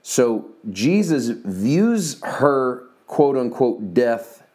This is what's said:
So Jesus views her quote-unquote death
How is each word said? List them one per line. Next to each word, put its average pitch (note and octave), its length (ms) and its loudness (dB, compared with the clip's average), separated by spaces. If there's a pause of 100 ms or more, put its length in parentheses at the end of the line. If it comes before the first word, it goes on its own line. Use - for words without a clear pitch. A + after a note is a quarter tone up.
So A#2+ 500 0 (180)
Jesus C#3 600 0
views D3+ 920 -2
her C3 640 0 (240)
quote-unquote B2 840 0
death A#2+ 500 0 (120)